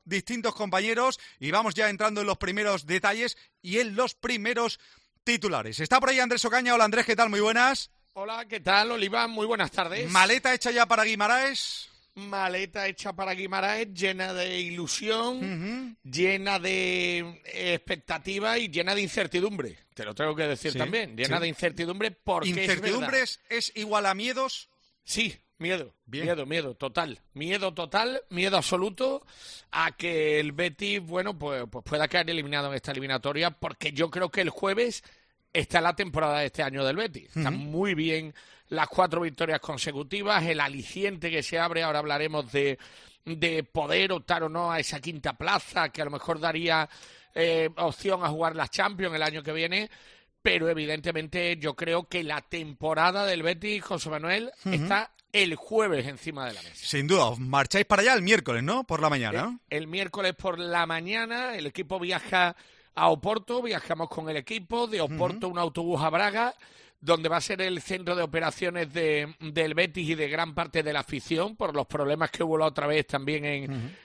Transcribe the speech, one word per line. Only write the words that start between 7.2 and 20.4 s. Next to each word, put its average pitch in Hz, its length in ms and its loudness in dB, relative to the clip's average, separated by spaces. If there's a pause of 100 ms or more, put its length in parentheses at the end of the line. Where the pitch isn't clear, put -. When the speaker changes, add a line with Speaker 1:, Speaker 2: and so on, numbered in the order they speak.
Speaker 1:
Muy 202 80 0
buenas. 233 540 4 (220)
Speaker 2:
Hola, 220 340 -8
¿qué 196 100 -6
tal, 196 320 4
Oliva? 226 380 0
Muy 220 180 -4
buenas 196 240 0
tardes. 185 400 -2
Speaker 1:
¿Maleta 220 420 6
hecha 240 200 0
ya 240 140 4
para 220 180 4
Guimaraes? 226 840 0 (280)
Speaker 2:
Maleta 196 720 -4
hecha 196 240 -6
para 190 220 -4
Guimaraes, 190 600 -2
llena 185 400 -2
de 180 260 -2
ilusión, 208 800 -2
Speaker 1:
Ujú. 214 580 -6 (140)
Speaker 2:
llena 190 480 2
de 175 840 -2 (380)
expectativa 196 800 -2
y 226 100 -2
llena 170 260 0
de 202 80 0
incertidumbre. 180 760 -2 (160)
Te 117 100 -8
lo 104 100 -6
tengo 151 200 0
que 156 100 -2